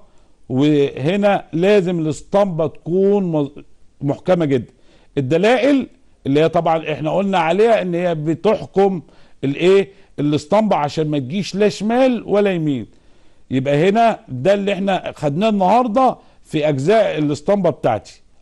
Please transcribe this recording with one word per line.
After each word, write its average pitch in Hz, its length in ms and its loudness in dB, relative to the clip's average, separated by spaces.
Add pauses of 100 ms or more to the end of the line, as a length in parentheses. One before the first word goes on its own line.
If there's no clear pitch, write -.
(480)
وهنا 147 1040 0
لازم 185 460 2
الاسطمبة 165 680 -2
تكون 190 680 0
مز-، 143 300 -4 (380)
محكمة 165 440 -2
جدًا. 135 280 -2 (460)
الدلائل 214 680 2 (400)
اللي 139 140 2
هي 160 80 4
طبعًا 160 440 -2
احنا 147 180 -6
قلنا 190 280 0
عليها 190 440 2
ان 180 120 -4
هي 170 200 -2
بتحكم 170 880 -2 (420)
الايه؟ 175 440 2 (300)
الاسطمبة 175 580 0
عشان 151 320 -2
ما 151 100 -2
تجيش 151 360 -6
لا 208 140 2
شمال 240 580 0
ولا 202 260 0
يمين. 147 340 -2 (640)
يبقى 143 380 0
هنا 220 400 2
ده 135 260 0
اللي 202 180 -2
احنا 185 440 -4
خدناه 156 320 -2
النهاردة 214 680 2 (280)
في 151 240 -2
اجزاء 156 500 2
الاسطمبة 160 520 0
بتاعتي، - 520 -4 (200)